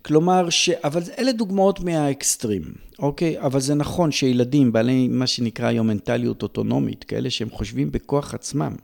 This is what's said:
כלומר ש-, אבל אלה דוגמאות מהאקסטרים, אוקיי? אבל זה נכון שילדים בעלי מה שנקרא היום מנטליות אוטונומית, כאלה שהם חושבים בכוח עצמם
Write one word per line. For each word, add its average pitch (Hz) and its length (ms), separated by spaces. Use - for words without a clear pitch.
כלומר 175 480
ש-, - 200
אבל 165 320
אלה 262 120
דוגמאות 196 480
מהאקסטרים, 143 800
אוקיי? 147 400
אבל 139 200
זה 139 160
נכון 147 360
שילדים 127 600
בעלי 123 360
מה 123 200
שנקרא 117 400
היום 117 200
מנטליות 117 560
אוטונומית, 113 600
כאלה 120 260
שהם 117 200
חושבים 123 420
בכוח - 420
עצמם 135 500